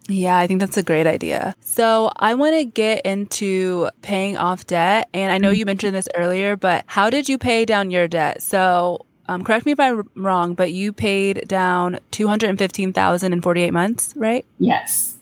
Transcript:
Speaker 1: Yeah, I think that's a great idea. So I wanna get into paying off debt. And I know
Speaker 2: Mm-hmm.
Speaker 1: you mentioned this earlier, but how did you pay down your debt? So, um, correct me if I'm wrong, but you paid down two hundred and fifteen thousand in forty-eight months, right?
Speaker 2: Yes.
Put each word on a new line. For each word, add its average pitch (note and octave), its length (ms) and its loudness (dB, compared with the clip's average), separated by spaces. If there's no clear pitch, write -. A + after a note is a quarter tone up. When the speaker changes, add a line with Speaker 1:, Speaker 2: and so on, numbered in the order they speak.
Speaker 1:
Yeah, F#3 300 2
I F3+ 80 4
think F#3 140 0
that's F#3+ 180 -2
a F#3+ 60 0
great D#3+ 240 2
idea. - 540 -2
So A3+ 560 0
I A3+ 180 2
wanna D#4 280 2
get A3 420 -2
into F#3+ 840 -2
paying G3 340 -4
off F3+ 300 -4
debt. F3+ 480 0
And F#3+ 160 0
I F#3+ 80 2
know G3 100 4
Speaker 2:
Mm-hmm. G3 60 4
Speaker 1:
you G#3+ 100 0
mentioned G3 300 -2
this F#3 200 -4
earlier, F#3 400 0
but F#3 300 0
how G#3 240 2
did C#4 180 -2
you C4+ 120 -2
pay A3+ 260 2
down G3+ 240 0
your F3+ 180 2
debt? D#3+ 360 -2
So, F3+ 640 0
um, F3+ 160 -4
correct A3+ 220 0
me D4 60 2
if C#4+ 80 0
I'm B3 360 2
wrong, F#3 380 0
but F3 200 0
you G3+ 200 -4
paid G3 540 -2
down F3+ 520 0
two G#3+ 160 -2
hundred G#3 240 2
and G3 80 -2
fifteen F#3+ 340 -2
thousand F#3 400 2
in F3 80 0
forty-eight F3 320 2
months, F#3+ 420 -2
right? A#3 300 -2
Speaker 2:
Yes. - 640 0